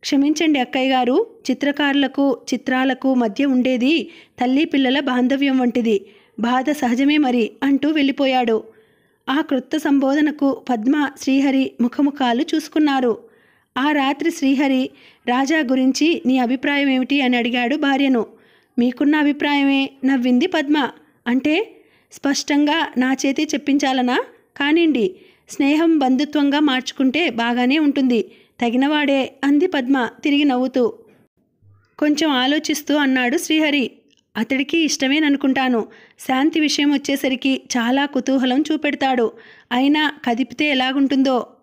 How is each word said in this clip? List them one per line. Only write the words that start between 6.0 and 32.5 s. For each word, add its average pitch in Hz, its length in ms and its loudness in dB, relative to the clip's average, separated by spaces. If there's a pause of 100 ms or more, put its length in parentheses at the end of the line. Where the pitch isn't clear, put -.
బాధ 254 320 0
సహజమే 277 460 0
మరి," 247 340 0 (120)
అంటూ 277 260 2
వెళ్ళిపోయాడు. 269 760 0 (680)
ఆ 277 120 0
క్రొత్త 285 360 -4
సంబోధనకు 285 920 0
పద్మ, 254 400 0 (120)
శ్రీహరి 269 500 0 (100)
ముఖముఖాలు 269 640 0 (100)
చూసుకున్నారు. 277 600 0 (600)
ఆ 285 140 0
రాత్రి 285 400 0
శ్రీహరి, 269 580 0 (380)
"రాజా 269 320 0
గురించి 262 680 0
నీ 254 120 2
అభిప్రాయం 277 520 0
ఏమిటి?" 262 320 0
అని 247 160 0
అడిగాడు 240 380 -2
భార్యను. 269 500 0 (540)
"మీకున్న 269 360 2
అభిప్రాయమే," 285 720 0 (160)
నవ్వింది 254 420 2
పద్మ. 302 420 0 (380)
"అంటే?" 294 480 -2 (360)
"స్పష్టంగా 294 760 -2 (100)
నా 254 160 0
చేతే 277 300 -2
చెప్పించాలనా? 269 800 -2 (340)
కానివ్వండి, 285 580 0 (340)
స్నేహం 311 500 2
బంధుత్వంగా 285 600 0
మార్చుకుంటే 269 680 0
బాగానే 240 500 0
ఉంటుంది. 269 520 0 (300)
తగినవాడే," 277 720 0 (100)
అంది 285 240 2
పద్మ 269 420 0 (140)
తిరిగి 285 200 2
నవ్వుతూ. 254 500 0 (1040)
కొంచెం 302 300 0
ఆలోచిస్తూ 285 680 -2